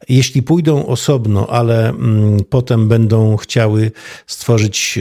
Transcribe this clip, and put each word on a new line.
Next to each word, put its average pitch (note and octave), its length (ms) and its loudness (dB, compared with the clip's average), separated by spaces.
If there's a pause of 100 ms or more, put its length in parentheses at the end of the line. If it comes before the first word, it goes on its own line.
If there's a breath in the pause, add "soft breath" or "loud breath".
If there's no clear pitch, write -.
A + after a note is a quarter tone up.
jeśli B2+ 340 2
pójdą D#3 440 0
osobno, A2 600 0
ale, A#2 420 0
mm, G#2+ 640 0
potem A#2+ 380 0
będą A2 480 2
chciały G#2+ 560 0 (340 loud breath)
stworzyć - 760 -2